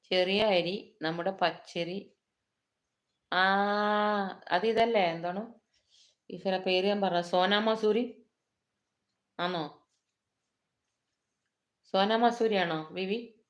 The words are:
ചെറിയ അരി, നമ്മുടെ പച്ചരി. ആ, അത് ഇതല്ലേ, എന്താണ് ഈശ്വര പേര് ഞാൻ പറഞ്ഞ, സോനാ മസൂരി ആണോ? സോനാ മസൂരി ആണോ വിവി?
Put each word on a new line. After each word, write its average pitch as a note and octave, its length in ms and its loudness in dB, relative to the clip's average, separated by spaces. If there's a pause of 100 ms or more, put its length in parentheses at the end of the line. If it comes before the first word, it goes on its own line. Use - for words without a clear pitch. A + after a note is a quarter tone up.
(120)
ചെറിയ F#3 300 2 (160)
അരി, F3 180 -2 (300)
നമ്മുടെ E3+ 260 -2 (100)
പച്ചരി. E3+ 580 -4 (1300)
ആ, F3+ 100 2 (1120)
അത് F#3 180 0
ഇതല്ലേ, A3+ 280 2 (120)
എന്താണ് F3 280 -6 (880)
ഈശ്വര F#3 280 -4 (100)
പേര് F#3 240 2
ഞാൻ G3+ 100 0
പറഞ്ഞ, F3 300 0
സോനാ F#3+ 340 4
മസൂരി A3 380 2 (1400)
ആണോ? F3 260 -4 (2250)
സോനാ G3+ 280 2
മസൂരി A3+ 400 2
ആണോ E3 160 -2 (180)
വിവി? F#3+ 240 -4 (300)